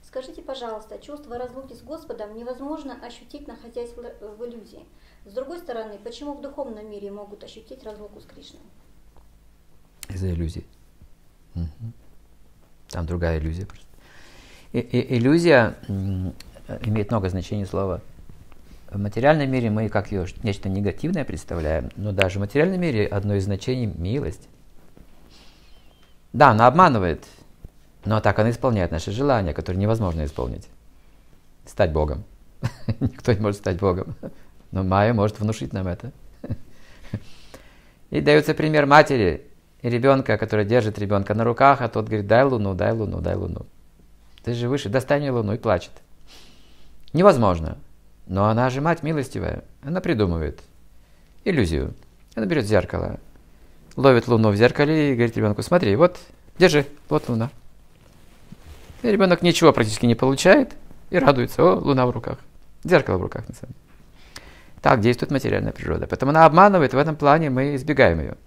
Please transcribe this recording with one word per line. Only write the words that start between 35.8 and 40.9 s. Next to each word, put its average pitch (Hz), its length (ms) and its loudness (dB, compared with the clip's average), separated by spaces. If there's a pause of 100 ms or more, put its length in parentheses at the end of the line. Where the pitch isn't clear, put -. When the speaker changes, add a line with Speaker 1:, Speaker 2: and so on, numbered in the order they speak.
Speaker 2:
это. 90 240 -10 (300)
<laughs> - 80 -16 (1600)
И 151 100 -2
дается 147 320 4
пример 151 320 2
матери 139 600 4 (360)
и 123 80 -4
ребенка, 123 480 2
который 107 280 -2
держит 107 340 2